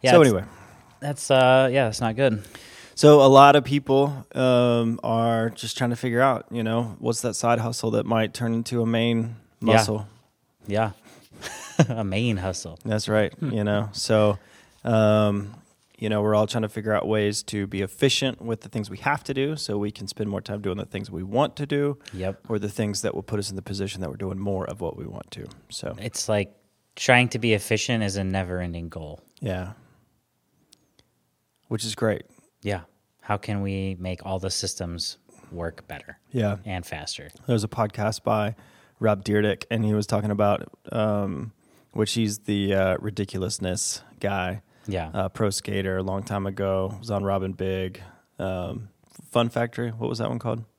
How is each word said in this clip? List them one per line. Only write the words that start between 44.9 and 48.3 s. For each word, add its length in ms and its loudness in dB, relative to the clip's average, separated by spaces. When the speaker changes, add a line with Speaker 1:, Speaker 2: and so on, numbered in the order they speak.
Speaker 2:
Uh, 160 -4
pro 200 -2
skater 480 -4
a 60 -4
long 200 -6
time 240 -6
ago. 520 -2
Was 120 -10
on 120 -2
Robin 280 -2
Big. 500 -6